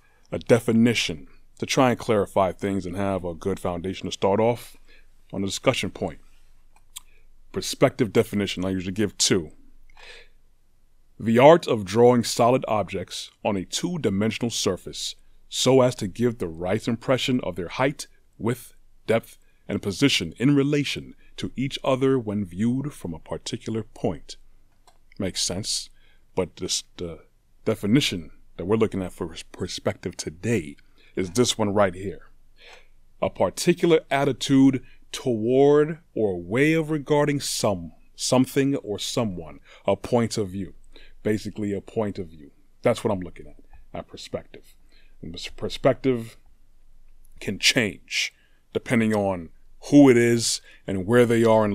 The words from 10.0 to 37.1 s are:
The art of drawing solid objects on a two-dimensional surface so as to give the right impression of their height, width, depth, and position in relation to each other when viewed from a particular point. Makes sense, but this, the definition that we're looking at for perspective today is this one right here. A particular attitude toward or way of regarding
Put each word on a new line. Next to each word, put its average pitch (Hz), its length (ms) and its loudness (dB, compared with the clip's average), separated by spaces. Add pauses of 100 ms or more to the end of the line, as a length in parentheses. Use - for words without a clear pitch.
The 113 200 2
art 160 280 8
of 110 180 -2
drawing 120 380 6
solid 120 460 2
objects 95 640 -6 (140)
on 107 120 0
a 90 80 -4
two-dimensional 113 840 -2
surface - 680 -6 (320)
so 131 340 4
as 127 120 2
to 107 140 -6
give 113 300 -2
the 92 100 -4
right 90 400 -4
impression 123 520 0
of 90 140 -6
their 87 140 -8
height, - 400 -4 (300)
width, - 360 -6 (320)
depth, - 320 -2 (300)
and 101 120 -4
position 98 560 0
in 143 200 2
relation 139 580 -2 (220)
to - 200 -8
each 135 280 -4
other 135 340 2
when 104 260 -4
viewed 120 480 -4
from 85 220 -10
a 78 60 -14
particular 110 640 -8
point. - 520 -8 (800)
Makes - 280 -4
sense, - 460 -6 (440)
but 90 220 -2
this, - 260 -6 (140)
the 82 240 -10 (440)
definition 104 680 0 (240)
that 85 80 -10
we're 95 100 0
looking 107 260 0
at 90 120 -6
for 85 200 -8 (200)
perspective - 640 -8
today 82 600 -6 (380)
is 92 160 -4
this 117 260 0
one 104 160 -2
right 98 220 2
here. 92 360 -12 (920)
A 95 80 -2
particular 165 680 2 (100)
attitude 135 720 4 (300)
toward 139 880 2 (160)
or 98 260 -2
way 127 300 0
of 160 180 -2
regarding 147 480 0